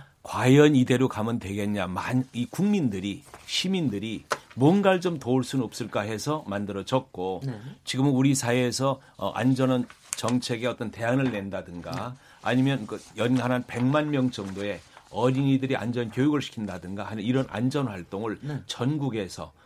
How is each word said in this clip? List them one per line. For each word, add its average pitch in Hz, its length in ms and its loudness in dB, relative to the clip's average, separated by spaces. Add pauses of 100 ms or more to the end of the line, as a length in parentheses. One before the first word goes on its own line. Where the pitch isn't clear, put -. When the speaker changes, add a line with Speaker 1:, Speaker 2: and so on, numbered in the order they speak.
(220)
Speaker 1:
과연 143 520 6
이대로 127 340 4
가면 113 300 -4
되겠냐. 101 480 -2
만-, 120 460 -2
이 120 140 -4
국민들이, 120 760 0 (240)
시민들이 113 800 -2 (320)
뭔가를 185 440 6
좀 170 180 -2
도울 127 260 2
수는 131 200 -4
없을까 107 360 -4
해서 113 480 -4
만들어졌고, 98 960 -4
Speaker 2:
네. 120 160 -8 (240)
Speaker 1:
지금은 135 260 2
우리 135 240 4
사회에서, 123 640 0 (160)
어, 95 140 -4
안전한 127 560 2 (300)
정책에 120 500 -2
어떤 113 240 -4
대안을 120 400 0
낸다든가, 92 600 -8
Speaker 2:
네. 90 80 -6 (460)
Speaker 1:
아니면 127 400 2
그 104 140 -10 (160)
연간 120 340 2
한 123 160 0
백만 147 460 0
명 127 180 2
정도의 98 500 -6 (300)
어린이들이 131 680 2
안전 117 340 -4
교육을 143 300 2
시킨다든가 98 600 -8
하는 101 220 -6
이런 127 240 2
안전 127 400 -2
활동을 98 520 -6
Speaker 2:
네. 139 260 -8
Speaker 1:
전국에서 113 840 -4 (140)